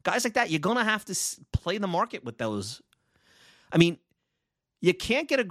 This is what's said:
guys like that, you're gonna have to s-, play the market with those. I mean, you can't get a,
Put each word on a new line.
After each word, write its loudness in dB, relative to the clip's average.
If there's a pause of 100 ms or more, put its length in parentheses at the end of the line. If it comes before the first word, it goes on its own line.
guys 0
like -2
that, 2
you're 0
gonna 0
have 0
to -10
s-, -6 (120)
play -2
the -2
market -2
with -12
those. -4 (880)
I 2
mean, 6 (840)
you 4
can't -2
get 2
a, -2